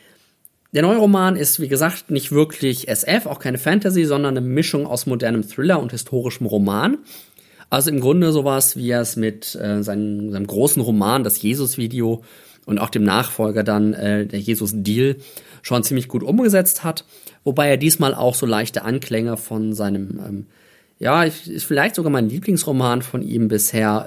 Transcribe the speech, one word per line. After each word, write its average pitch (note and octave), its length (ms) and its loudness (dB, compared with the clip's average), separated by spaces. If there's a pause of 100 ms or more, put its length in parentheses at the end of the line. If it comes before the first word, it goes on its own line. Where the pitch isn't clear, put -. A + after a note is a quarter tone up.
(720)
Der D3 100 2
neue G#3 160 4
Roman F#3+ 380 4
ist, - 240 0
wie C#3 80 -4
gesagt, D#3 420 -2
nicht C#3 200 -2
wirklich C#3+ 580 0
S - 140 -2
F, G#3+ 220 0
auch C#3 140 -8
keine B2+ 180 -4
Fantasy, F#3 480 2
sondern C#3+ 320 2
eine B2+ 100 0
Mischung D3 400 0
aus - 200 -4
modernem A#2 420 0
Thriller D#3 320 0
und B2 120 -6
historischem A#2+ 540 -4
Roman. G#2+ 520 0 (720)
Also C#3 200 0
im C#3+ 100 0
Grunde D#3 320 4
sowas, C#3 440 0
wie A#2+ 140 -4
er A#2+ 100 2
es A#2 160 -4
mit, A2 380 -4
äh, G#2 280 -2
seinem, G#2 480 -4
seinem G2 160 -4
großen A#2 360 2
Roman, A2+ 420 2
das - 160 -2
Jesus-Video A#2 840 -2 (440)
und G#2+ 120 0
auch G#2 120 -4
dem A2 120 0
Nachfolger G#2+ 640 0
dann, G#2+ 300 2
äh, G#2 320 -2
der G2+ 140 -8
Jesus-Deal, A2 760 0 (460)
schon A#2+ 220 0
ziemlich B2+ 220 -2
gut A2+ 160 -4
umgesetzt F#3+ 600 2
hat. E3 220 -6 (380)
Wobei C#3+ 260 2
er C3 80 4
diesmal D3+ 360 2
auch B2 200 2
so - 100 -4
leichte A2 380 0
Anklänge A#2 560 -2
von A2 340 -4
seinem, G2+ 500 -4
ähm, G2+ 240 -10 (520)
ja, D#3 260 2
ich, D#3+ 260 -4
ist D#3+ 140 -8
vielleicht D3 300 0
sogar D#3+ 180 0
mein A#2+ 160 2
Lieblingsroman C3 720 0
von B2+ 220 -6
ihm A2+ 260 0
bisher, G#2+ 580 0